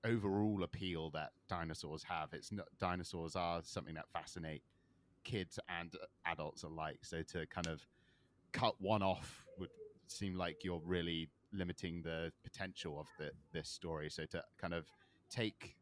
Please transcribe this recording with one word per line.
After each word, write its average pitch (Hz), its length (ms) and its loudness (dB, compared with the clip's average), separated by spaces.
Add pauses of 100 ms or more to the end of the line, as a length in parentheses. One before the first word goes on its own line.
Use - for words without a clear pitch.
overall 104 600 6
appeal 85 480 0
that 76 200 -2 (160)
dinosaurs 80 560 -2
have. 80 300 -2
It's - 180 -8
not, 101 160 -4 (120)
dinosaurs 90 560 0
are 85 280 4
something 80 320 -4
that 78 140 -6
fascinate 80 540 -4 (600)
kids - 440 -2
and 85 280 -4 (300)
adults 80 380 -2
alike. 78 400 -4
So 82 200 -2
to 80 240 -2
kind 85 200 -2
of 80 180 -4 (640)
cut - 280 6
one 101 220 6
off - 440 2 (120)
would 92 120 -6 (380)
seem 95 280 -2
like 87 280 0
you're 87 220 0
really 85 440 4 (220)
limiting 87 500 0
the 82 300 0 (120)
potential 90 560 -6
of 76 80 -6 (100)
the, 73 140 -4 (200)
this 80 180 -2
story. 78 400 -2
So 78 180 -4
to 85 160 -4 (140)
kind 87 160 -2
of 82 120 0 (440)
take 110 520 -2